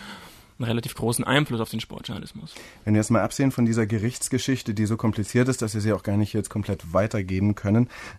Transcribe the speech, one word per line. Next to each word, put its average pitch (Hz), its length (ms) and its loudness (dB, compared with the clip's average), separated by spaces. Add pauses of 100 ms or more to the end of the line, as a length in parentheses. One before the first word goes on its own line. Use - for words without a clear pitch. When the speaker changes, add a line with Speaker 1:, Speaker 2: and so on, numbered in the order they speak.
(560)
Speaker 1:
einen 120 100 -4
relativ 117 280 -2
großen 117 300 -2
Einfluss 131 360 2
auf 110 100 -4
den 113 100 -6
Sportjournalismus. - 720 -12 (300)
Speaker 2:
Wenn 104 100 4
wir 107 60 6
jetzt 107 100 0
mal 110 120 6
absehen 135 280 2
von 120 160 2
dieser 113 200 2
Gerichtsgeschichte, 117 840 -2
die 107 140 2
so 110 100 2
kompliziert 120 520 2
ist, 127 140 0
dass 110 120 -2
wir 110 60 0
sie 107 120 2
auch 92 120 0
gar 101 120 0
nicht 104 160 2
jetzt 104 180 -2
komplett 98 420 -4
weitergeben 98 640 2
können. 113 320 4 (300)